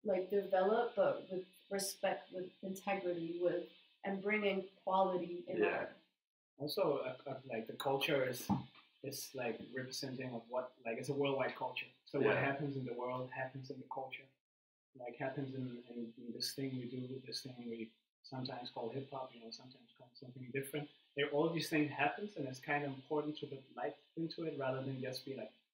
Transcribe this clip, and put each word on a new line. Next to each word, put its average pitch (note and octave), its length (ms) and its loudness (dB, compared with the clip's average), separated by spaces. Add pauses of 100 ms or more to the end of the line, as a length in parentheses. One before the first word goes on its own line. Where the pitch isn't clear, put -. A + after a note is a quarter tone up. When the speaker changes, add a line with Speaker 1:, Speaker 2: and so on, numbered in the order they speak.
Speaker 1:
like, F#3 240 2
develop, G3+ 640 6
but F3+ 360 6
with F#3 120 -2 (280)
respect, F#3+ 600 0
with F#3 120 -4 (180)
integrity, F3 800 0
with, F3+ 220 4 (420)
and G3 160 0
bring G#3 240 2
in F#3+ 180 4 (200)
quality F#3 640 4
in - 100 -2
Speaker 2:
Yeah. - 100 6 (120)
Speaker 1:
our - 100 -2 (720)
Speaker 3:
Also, D3 380 2
uh, B2+ 180 -2 (140)
uh, C3 60 -4 (120)
like, A2+ 200 -4
the - 60 -8
culture C#3 540 2
is, B2+ 180 -4 (580)
is, - 300 -6
like, B2 260 -2 (140)
representing B2+ 600 -4
of A2+ 160 -6
what, B2+ 240 -2 (120)
like, A#2 120 0
it's C3 120 -4
a C#3 40 2
worldwide C3+ 420 2
culture. - 300 -4 (200)
So C#3+ 140 0
what G#2+ 160 8
Speaker 2:
Yeah. A2+ 60 6
Speaker 3:
happens C#3 340 2
in B2+ 100 -2
the A#2+ 80 -4
world B2+ 380 -2
happens C3 400 -6
in C3 80 -6
the - 80 -12
culture. C3+ 380 -6 (760)
Like, B2 160 -8
happens C3+ 400 -2
in, A#2+ 340 -4
in, A#2 280 -8
in A#2+ 160 -10
this - 200 -4
thing C3+ 240 -2
we A#2+ 80 -4
do, B2+ 400 -6
this - 180 -6
thing B2+ 160 -10
we A2+ 300 -6 (340)
sometimes B2 480 -6
call - 180 -4
hip C3+ 220 -6
hop, C3 220 -6
you A#2 80 -16
know, A2+ 100 -12
sometimes - 460 -18
call B2 160 -20
something B2+ 400 -14
different. D3 360 -4 (260)
There, C#3+ 140 2
all D3 200 6
these E3 200 -2
things D3+ 220 6
happens, G3+ 440 0
and D3 120 -2
it's C3 120 -6
kind D3 240 0
of C#3 100 -2
important D3+ 460 -2
to C#3+ 80 -8
put C3+ 160 -12 (120)
light D3 200 -2 (220)
into E3 260 -4
it D3+ 160 -2
rather C3 240 0
than C3 180 -2
just - 240 -6
be C3+ 100 -6
like A2+ 160 -8 (220)